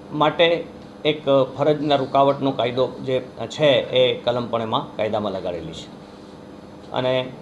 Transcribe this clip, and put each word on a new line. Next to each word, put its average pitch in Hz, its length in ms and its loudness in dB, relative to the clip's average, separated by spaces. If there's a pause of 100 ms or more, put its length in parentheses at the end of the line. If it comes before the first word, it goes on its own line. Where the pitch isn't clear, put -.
(140)
માટે 156 520 4 (400)
એક 151 160 0 (360)
ફરજના 151 380 2
રૂકાવટનો 139 560 2
કાયદો 123 380 0 (160)
જે 127 200 0 (220)
છે 147 240 4
એ 123 500 2
કલમ 120 260 0
પણ 113 140 0
એમાં 117 340 -2
કાયદામાં 107 360 -2
લગાડેલી 87 420 -6
છે. - 140 -12 (1040)
અને 127 380 0 (120)